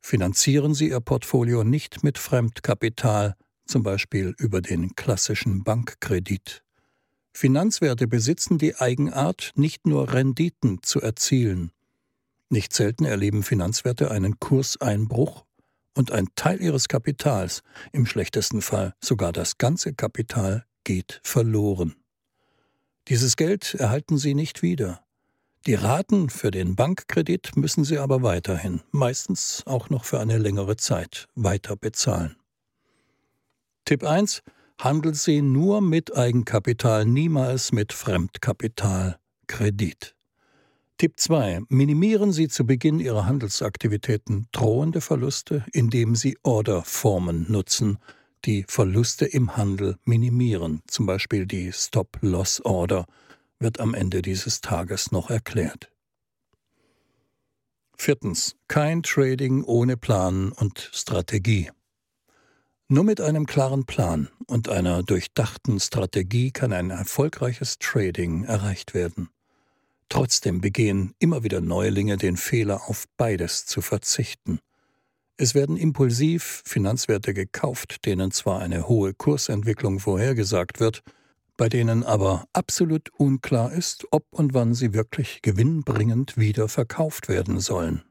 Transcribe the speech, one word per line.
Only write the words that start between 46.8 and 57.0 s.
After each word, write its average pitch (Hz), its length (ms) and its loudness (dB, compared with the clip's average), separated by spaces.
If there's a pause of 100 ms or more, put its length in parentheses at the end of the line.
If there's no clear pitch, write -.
nutzen, 104 480 0 (460)
die 101 220 0
Verluste 113 600 2
im 127 300 0
Handel 98 480 -2
minimieren, 117 840 0
zum - 180 -2
Beispiel 95 420 -2
die 90 260 -6
Stop-Loss-Order, 92 1300 -2 (560)
wird 117 200 -2
am 113 140 0
Ende 92 280 -2
dieses 95 380 -4
Tages 90 500 -4
noch 92 200 -2
erklärt. - 600 -4 (2000)